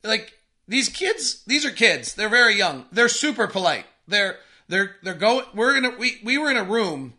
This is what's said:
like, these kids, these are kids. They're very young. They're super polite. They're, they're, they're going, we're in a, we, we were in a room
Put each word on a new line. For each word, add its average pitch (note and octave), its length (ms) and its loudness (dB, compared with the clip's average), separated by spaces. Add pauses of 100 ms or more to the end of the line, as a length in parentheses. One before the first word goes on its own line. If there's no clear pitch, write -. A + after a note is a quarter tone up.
like, A3 300 -4 (340)
these A#3+ 220 0
kids, - 580 -4
these D4 180 0
are B3 60 -2
kids. F3 440 0
They're G#3+ 120 -2
very A3+ 300 4
young. D3+ 340 -2
They're A#3 160 4
super A#3 400 0
polite. E3 380 -2 (240)
They're, G3 300 0 (280)
they're, F#3+ 360 -2
they're F#3 100 -6
going, A3+ 320 2 (100)
we're B3+ 220 2
in B3+ 80 0
a, B3 60 0
we, B3 300 -4
we B3 160 0
were D4 140 0
in B3+ 60 2
a G3+ 80 -2
room E3+ 540 -2